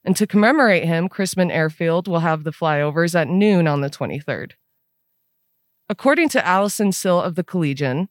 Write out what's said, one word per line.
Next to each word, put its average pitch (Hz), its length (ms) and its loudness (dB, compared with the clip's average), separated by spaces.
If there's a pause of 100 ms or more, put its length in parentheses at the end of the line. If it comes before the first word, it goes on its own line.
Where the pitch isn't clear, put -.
And 190 140 0
to 208 100 0
commemorate 214 560 2
him, 165 240 0
Chrisman 185 460 -2
Airfield 165 560 -2
will 170 100 0
have 160 240 -2
the 160 80 -6
flyovers 156 640 -2
at 156 120 0
noon 190 360 4
on 143 140 0
the 139 100 -4
twenty-third. 131 640 -8 (1300)
According 285 400 2
to 214 180 0
Allison 196 460 2
Sill 180 280 0
of 170 140 -4
the 175 80 -4
Collegian, 147 680 -2